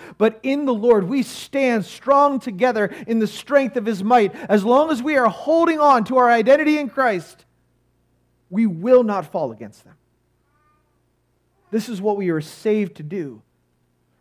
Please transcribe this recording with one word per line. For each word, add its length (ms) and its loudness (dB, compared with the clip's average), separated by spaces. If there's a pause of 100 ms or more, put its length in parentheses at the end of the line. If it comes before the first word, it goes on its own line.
(160)
But 260 0
in 220 -2
the 80 0
Lord, 320 2
we 180 -2
stand 640 -4
strong 560 0
together 460 -2 (200)
in 120 -2
the 80 0
strength 500 -2
of 80 -4
his 180 -4
might. 320 2 (140)
As 160 2
long 260 2
as 120 -2
we 160 -2
are 100 2
holding 500 0
on 260 4
to 120 -4
our 140 4
identity 480 4
in 100 -6
Christ, 560 -4 (1040)
we 140 0
will 380 4
not 280 -4
fall 220 -6
against 320 -20
them. 100 -20 (1800)
This 200 -4
is 100 -8
what 160 -2
we 140 -4
are 100 -2
saved 560 -4
to 60 -16
do. 400 -12 (800)